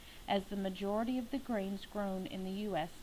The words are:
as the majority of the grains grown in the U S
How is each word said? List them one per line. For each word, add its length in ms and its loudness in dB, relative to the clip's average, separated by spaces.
as 220 6
the 80 -2
majority 600 2
of 140 -2
the 60 2
grains 560 0
grown 320 0
in 180 -4
the 80 -2
U 240 0
S 140 2